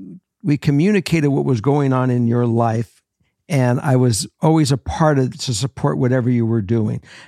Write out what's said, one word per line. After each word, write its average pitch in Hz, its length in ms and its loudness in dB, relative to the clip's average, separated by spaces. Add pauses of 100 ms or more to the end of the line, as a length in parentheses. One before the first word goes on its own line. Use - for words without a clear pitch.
(440)
we 147 140 0
communicated 165 720 0
what 143 160 -2
was 131 160 0
going 143 320 2
on 127 160 0
in 123 180 0
your 120 180 0
life. 117 560 -2 (460)
And 123 320 2
I 131 160 0
was 123 320 0 (140)
always 156 300 2
a 139 60 0
part 156 400 0
of, 131 220 -2
to 131 160 -4
support 143 420 -4
whatever 127 320 0
you 120 160 0
were 113 160 0
doing. 110 400 -2 (260)